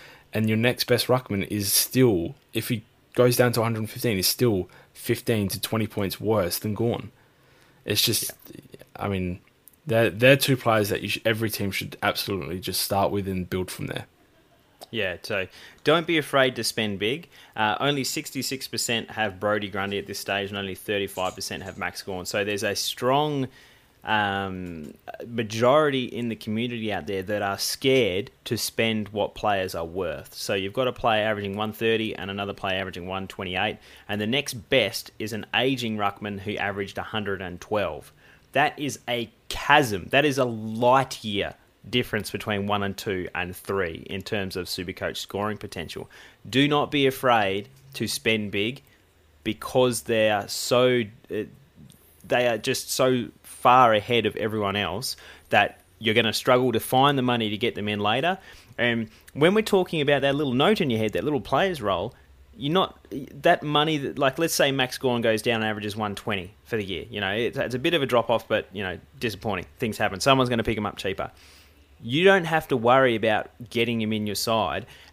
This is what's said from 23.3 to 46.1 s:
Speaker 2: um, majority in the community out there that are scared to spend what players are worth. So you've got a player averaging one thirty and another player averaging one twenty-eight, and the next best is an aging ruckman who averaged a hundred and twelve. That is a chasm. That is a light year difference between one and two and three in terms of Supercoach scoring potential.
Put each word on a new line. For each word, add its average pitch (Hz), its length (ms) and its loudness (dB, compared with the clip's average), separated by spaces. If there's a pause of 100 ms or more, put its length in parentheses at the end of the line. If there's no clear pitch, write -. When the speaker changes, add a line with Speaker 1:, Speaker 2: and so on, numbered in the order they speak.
Speaker 2:
um, 98 880 -2 (320)
majority 120 800 2
in 120 240 -6
the 110 80 -4
community 110 560 -4
out 85 160 -4
there 95 160 -4
that 101 180 -2
are 98 160 -2
scared 117 720 2 (140)
to 117 120 -4
spend 110 520 -2
what 104 260 -2
players 95 400 -2
are 85 100 -6
worth. 82 500 -8
So - 200 -4
you've 98 180 -4
got 131 140 0
a 123 60 -2
player 110 340 2
averaging 101 300 -2
one 107 160 -4
thirty 113 420 0
and 95 160 -8
another 101 240 -6
player 95 260 -2
averaging 92 280 -8
one 95 180 -6
twenty-eight, 92 520 -4 (300)
and 104 120 -4
the 107 60 -2
next 139 280 -2
best 110 640 0
is 107 140 -6
an 104 200 -8
aging 120 440 0
ruckman 104 420 -4
who 98 180 -6
averaged 98 400 -4
a 95 60 -6
hundred 98 400 -6
and 87 180 -10
twelve. 87 520 -4 (400)
That 143 260 2
is 143 300 -6
a 120 220 -4 (180)
chasm. 113 640 4
That 139 140 4
is 139 140 2
a 131 60 4
light 120 800 0
year 101 300 -4 (340)
difference 113 440 -2
between 101 340 -4
one 101 160 0
and 98 140 -4
two 92 360 -4
and 90 220 -6
three 95 560 -4
in 98 100 -8
terms 95 360 -6
of 90 100 -6
Supercoach 90 520 -6
scoring 104 380 -6
potential. - 540 -12 (400)